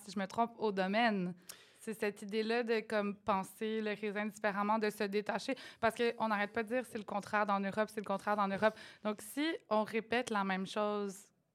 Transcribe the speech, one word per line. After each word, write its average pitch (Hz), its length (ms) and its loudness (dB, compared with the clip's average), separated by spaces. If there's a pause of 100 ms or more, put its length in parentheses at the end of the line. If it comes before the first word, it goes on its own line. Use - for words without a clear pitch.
si 196 80 -14
je 190 60 -4
me 196 80 0
trompe, 226 320 0
au 214 140 0
domaine. 190 640 2 (480)
C'est 220 120 -6
cette 208 260 -2
idée-là 220 420 0
de, 226 180 2
comme, 208 360 0
penser 214 640 -2
le 214 180 -2
raisin 208 280 -2
différemment, 208 520 2
de 214 120 2
se 202 140 -2
détacher. - 500 0 (260)
Parce 220 140 4
qu'on 233 340 0
n'arrête 208 240 0
pas 233 100 0
de 214 60 -6
dire « 247 220 0
c'est - 80 -6
le 208 60 -8
contraire 208 420 0
dans 196 120 4
l'Europe, 196 320 0
c'est - 120 -8
le 196 40 -8
contraire 202 300 0
dans 202 100 4
l'Europe ». 196 300 4 (280)
Donc, 214 180 -2
si - 240 -2 (240)
on 214 140 4
répète 226 440 -2
la 202 160 0
même 190 220 0
chose 208 500 -2 (380)